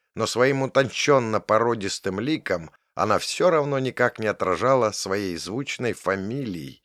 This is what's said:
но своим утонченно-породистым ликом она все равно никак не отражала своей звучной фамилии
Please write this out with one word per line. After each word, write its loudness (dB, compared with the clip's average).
но -2
своим 2
утонченно-породистым 2
ликом -4
она 2
все 0
равно 0
никак 0
не -2
отражала 2
своей -4
звучной -6
фамилии -6